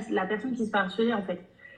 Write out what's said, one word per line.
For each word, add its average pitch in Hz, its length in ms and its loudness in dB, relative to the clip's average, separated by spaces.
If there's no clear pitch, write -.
la 202 140 2
personne 226 300 -2
qui 226 100 0
se 208 60 -2
fait 208 80 4
harceler, 226 340 2
en 202 100 0
fait. 180 180 -4